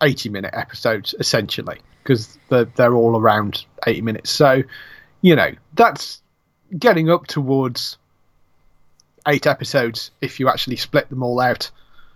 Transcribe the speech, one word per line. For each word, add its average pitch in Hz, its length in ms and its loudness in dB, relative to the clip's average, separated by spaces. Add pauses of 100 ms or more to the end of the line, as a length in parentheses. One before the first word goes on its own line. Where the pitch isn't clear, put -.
eighty-minute 104 540 -4
episodes, 110 640 -4
essentially, - 580 -4 (260)
'cause 113 320 -2 (140)
they're, 123 160 4
they're 120 300 2
all 117 200 4
around 107 480 0 (220)
eighty 101 160 -2
minutes. 110 300 -6
So, 135 320 4 (580)
you 175 140 8
know, 80 160 2 (240)
that's - 440 0 (600)
getting 170 320 4
up - 160 0
towards 131 680 -2 (1300)
eight - 180 0
episodes 123 640 -2 (100)
if - 180 -10
you 127 80 2
actually 127 300 -2
split - 320 -2
them 127 120 -8
all 123 180 -2
out 123 300 -2 (460)